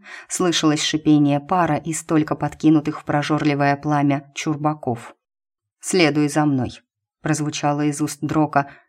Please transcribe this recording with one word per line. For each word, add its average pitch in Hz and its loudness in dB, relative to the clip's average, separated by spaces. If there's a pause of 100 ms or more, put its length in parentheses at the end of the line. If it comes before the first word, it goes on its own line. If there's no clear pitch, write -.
(280)
слышалось 156 0
шипение 147 2
пара 160 0
из 156 -6
только 151 0
подкинутых 151 0
в - -18
прожорливое 147 0
пламя 143 0
чурбаков. 151 -4 (640)
«Следуй 151 2
за 151 0
мной», 131 -2 (400)
прозвучало 147 -2
из 147 -2
уст 147 -4
Дрока 151 0 (200)